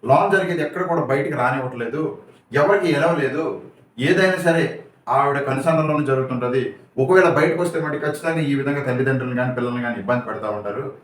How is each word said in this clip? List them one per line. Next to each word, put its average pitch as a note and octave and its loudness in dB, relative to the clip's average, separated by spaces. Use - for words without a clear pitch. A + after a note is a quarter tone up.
లోన్ E3 4
జరిగేది F3 0
ఎక్కడ D3+ -4
కూడా E3+ 0
బయటికి D3 -2
రానివ్వట్లేదు, B2+ -2
ఎవరికి F3+ 4
ఎలవలేదు. C#3+ 0
ఏదైనా F3+ 4
సరే E3+ 0
ఆవిడ C#3 2
కనుసంధానంలోనే D3 0
జరుగుతుంటది. B2+ 0
ఒకవేళ F3+ 6
బయటకు E3 2
వస్తే E3 -2
మటుకు D3 -4
ఖచ్చితంగా D#3+ -2
ఈ C#3+ 0
విధంగా C#3 -2
తల్లిదండ్రులను B2+ 0
కానీ B2 -2
పిల్లల్ని B2 -2
కానీ A#2 -4
ఇబ్బంది A#2+ -2
పెడతా A2 -6
ఉంటారు G#2 -6